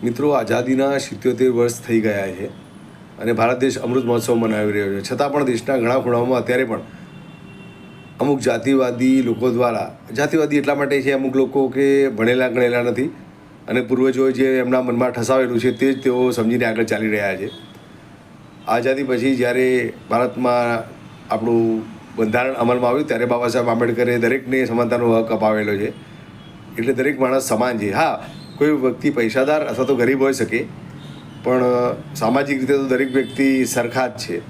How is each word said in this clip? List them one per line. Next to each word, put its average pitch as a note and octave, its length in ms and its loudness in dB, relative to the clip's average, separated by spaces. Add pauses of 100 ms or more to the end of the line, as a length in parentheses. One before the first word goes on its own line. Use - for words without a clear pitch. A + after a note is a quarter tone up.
મિત્રો, A#2+ 260 0
આઝાદીના C3 680 0
સિત્યોતેર B2+ 540 0
વર્ષ A#2+ 300 0
થઈ A2+ 200 0
ગયા G2+ 260 0
છે F#2 200 -8 (720)
અને A2+ 120 0
ભારત A#2 260 2
દેશ C3 180 2
અમૃત B2 280 0
મહોત્સવ A#2+ 300 2
મનાવી G#2+ 360 0
રહ્યો G2+ 280 -2
છે. F#2+ 40 -10
છતાં C3+ 280 -2
પણ D3 120 0
દેશના B2+ 340 0
ઘણા B2 220 2
ખૂણાઓમાં B2 400 0
અત્યારે B2 240 0
પણ A2 180 -4 (1400)
અમુક C#3 200 2
જાતિવાદી B2 840 2
લોકો A#2+ 300 0
દ્વારા, A2+ 460 0 (180)
જાતિવાદી D3 420 2
એટલા C#3+ 180 2
માટે C#3 260 0
છે C3 100 0
અમુક C3+ 240 0
લોકો C3+ 340 2
કે C#3 400 4
ભણેલા A#2+ 380 2
ગણેલા A#2+ 340 2
નથી A#2+ 240 0 (640)
અને B2 140 0
પૂર્વજોએ C3 500 2
જે C3 260 2
એમના B2+ 240 2
મનમાં B2 300 0
ઠસાવેલું A#2+ 480 0
છે B2 120 2
તે C3+ 220 2
જ C3 100 -6
તેઓ B2 280 2
સમજીને A#2 340 0
આગળ A2+ 180 0
ચાલી A2 260 -2
રહ્યા G2+ 260 -2
છે. G2 140 -6 (1160)
આઝાદી C3 360 0
પછી B2+ 320 0
જ્યારે B2 580 2 (160)
ભારતમાં A#2+ 720 0 (500)
આપણું A2+ 600 0 (220)
બંધારણ A#2+ 380 0
અમલમાં B2 360 2
આવ્યું C#3+ 180 0
ત્યારે A#2+ 180 -2
બાબા A#2+ 220 0
સાહેબ A#2 220 0
આંબેડકરે A#2+ 480 0
દરેકને B2+ 480 0
સમાનતાનો A#2 480 2
હક A2+ 180 2
અપાવેલો G#2+ 440 0
છે. G2+ 140 -2 (880)
એટલે A#2+ 160 0
દરેક C3 260 0
માણસ C3 280 0
સમાન A#2+ 300 0
છે. G2+ 140 -2
હા, B2 320 0 (340)
કોઈ D3 120 4
વ્યક્તિ C3 400 0
પૈસાદાર C3 560 2
અથવા B2 200 -2
તો C3+ 100 2
ગરીબ B2+ 260 2
હોઈ C3+ 120 2
શકે, A2+ 320 -2 (800)
પણ B2+ 200 2 (520)
સામાજિક C3+ 440 0
રીતે C3 140 2
તો C3+ 140 2
દરેક C3 260 0
વ્યક્તિ C3 520 2
સરખા A#2+ 420 -2
જ A2 100 -10
છે. E2+ 320 -6